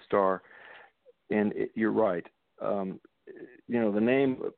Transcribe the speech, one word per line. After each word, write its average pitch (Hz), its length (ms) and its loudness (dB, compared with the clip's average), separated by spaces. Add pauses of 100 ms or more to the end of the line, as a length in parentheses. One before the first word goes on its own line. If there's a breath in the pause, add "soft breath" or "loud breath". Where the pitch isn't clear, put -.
star. 95 360 2 (880 loud breath)
And 104 240 2
it, 104 220 -4
you're 110 160 0
right. 101 340 0 (360)
Um, 101 380 -4 (680)
you 120 120 0
know, 107 120 2
the 104 100 2
name 131 400 2 (160)